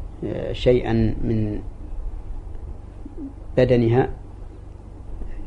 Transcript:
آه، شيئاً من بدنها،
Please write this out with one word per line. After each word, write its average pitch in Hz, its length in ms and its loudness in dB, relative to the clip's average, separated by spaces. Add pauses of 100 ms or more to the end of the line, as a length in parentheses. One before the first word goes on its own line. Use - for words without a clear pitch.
(240)
آه، - 280 -4
شيئاً 123 400 4 (320)
من 110 340 2 (2000)
بدنها، 123 520 6 (1400)